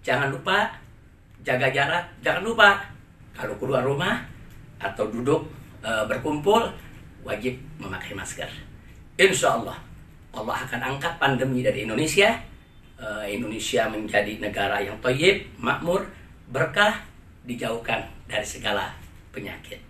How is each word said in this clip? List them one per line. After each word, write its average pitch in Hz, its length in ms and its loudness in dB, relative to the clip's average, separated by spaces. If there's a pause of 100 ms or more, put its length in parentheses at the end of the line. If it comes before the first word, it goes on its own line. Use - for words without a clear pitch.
Jangan 135 240 2
lupa 190 400 0 (720)
jaga 127 320 2
jarak, 156 320 2 (160)
jangan 165 240 0
lupa 208 320 8 (560)
kalau - 240 -6
keluar 131 240 2
rumah 165 400 2 (560)
atau 107 320 -2
duduk, 127 400 2 (320)
eh, 110 240 0
berkumpul 151 640 4 (560)
wajib 123 320 -4 (240)
memakai 95 320 -8
masker. 90 340 -8 (680)
Insya 160 400 6
Allah, - 180 -6 (540)
Allah - 320 -4
akan 123 320 -4
angkat 156 240 -4
pandemi 131 480 2
dari 104 240 0
Indonesia. 156 480 4 (600)
Eh, 104 360 -6
Indonesia 110 520 0
menjadi 107 520 0
negara 101 400 0
yang 101 200 -4
thayyib, 151 560 2
makmur, 170 480 0 (480)
berkah, - 480 4 (480)
dijauhkan 123 560 0 (240)
dari 107 160 0
segala 101 480 -2 (400)
penyakit. - 580 -10